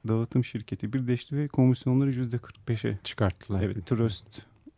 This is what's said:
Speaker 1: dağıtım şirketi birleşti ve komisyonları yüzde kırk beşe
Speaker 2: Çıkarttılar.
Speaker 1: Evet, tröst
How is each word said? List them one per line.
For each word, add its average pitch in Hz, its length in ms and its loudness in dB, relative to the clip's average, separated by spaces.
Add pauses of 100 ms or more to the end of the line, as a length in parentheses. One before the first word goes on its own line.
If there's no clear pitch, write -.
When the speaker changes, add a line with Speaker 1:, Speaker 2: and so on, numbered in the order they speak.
Speaker 1:
dağıtım 113 360 2
şirketi 110 480 -6
birleşti 127 440 -2
ve 147 120 -2
komisyonları 131 600 4
yüzde 123 280 -2
kırk - 300 -10
beşe 110 360 -2
Speaker 2:
Çıkarttılar. - 580 0
Speaker 1:
Evet, 98 240 -2
tröst 113 600 -2 (320)